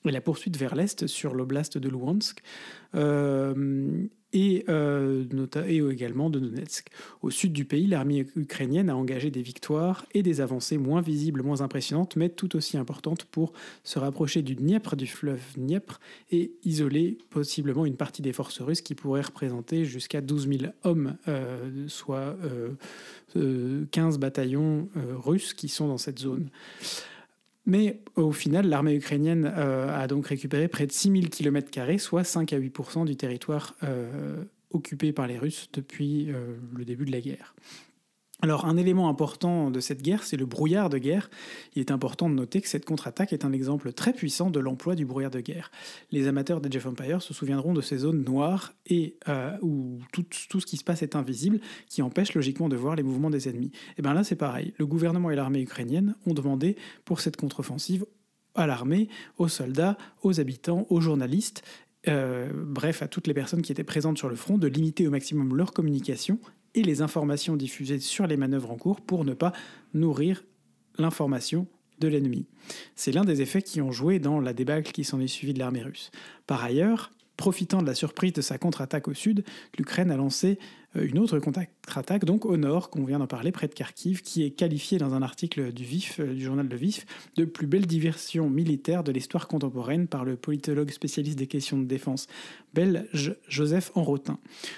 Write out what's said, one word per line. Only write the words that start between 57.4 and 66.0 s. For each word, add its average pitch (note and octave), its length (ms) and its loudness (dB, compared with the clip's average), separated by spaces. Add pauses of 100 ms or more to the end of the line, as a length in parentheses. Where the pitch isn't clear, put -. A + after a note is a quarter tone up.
à E3 100 4
l'armée, D3 420 2 (300)
aux E3+ 80 4
soldats, D#3 500 2 (280)
aux F3+ 160 4
habitants, E3+ 500 0
aux E3+ 100 6
journalistes, D3+ 640 2 (460)
euh, C3 440 0
bref, D3 500 -2
à D3 40 -6
toutes - 220 -4
les C#3+ 60 2
personnes E3 280 0
qui - 80 -2
étaient D3 140 -2
présentes D3+ 340 0
sur C#3 100 -2
le A#2+ 60 -2
front, G3 240 2
de E3 80 4
limiter D#3+ 400 2
au C#3+ 60 4
maximum C3+ 420 0
leur F3 180 2
communication D3 680 0 (340)